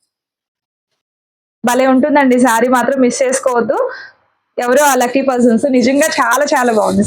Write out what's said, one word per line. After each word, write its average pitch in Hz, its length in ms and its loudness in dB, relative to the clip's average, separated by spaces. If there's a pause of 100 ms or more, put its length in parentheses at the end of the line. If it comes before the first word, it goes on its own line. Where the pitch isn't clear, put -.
(1700)
భలే 247 260 0
ఉంటుందండి 269 420 2 (100)
శారీ 233 300 2
మాత్రం 240 300 0
మిస్ 240 180 -2
చేసుకోవద్దు. 247 540 -2 (880)
ఎవరో 269 260 2
ఆ - 100 0
లక్కీ 247 280 -2
పర్సన్స్, 240 360 2 (100)
నిజంగా 269 320 2 (120)
చాలా 254 340 0
చాలా 247 260 0
బాగుంది 190 280 0